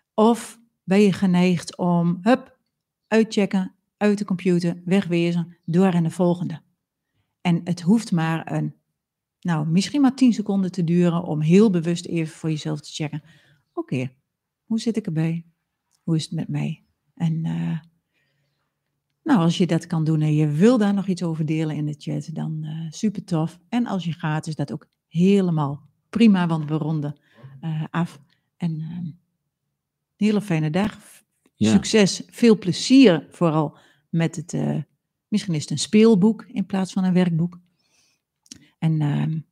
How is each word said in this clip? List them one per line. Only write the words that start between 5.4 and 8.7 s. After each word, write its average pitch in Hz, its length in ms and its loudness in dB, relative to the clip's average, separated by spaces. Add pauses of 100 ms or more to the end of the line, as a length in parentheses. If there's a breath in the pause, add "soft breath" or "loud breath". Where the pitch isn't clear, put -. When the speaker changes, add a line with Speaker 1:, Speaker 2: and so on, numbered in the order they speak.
Speaker 1:
door 175 300 2
in 175 80 2
de 160 80 0
volgende? 175 500 -2 (800)
En 170 240 0
het 175 160 -6
hoeft 214 320 0
maar 160 400 -2
een, 151 220 -4 (680)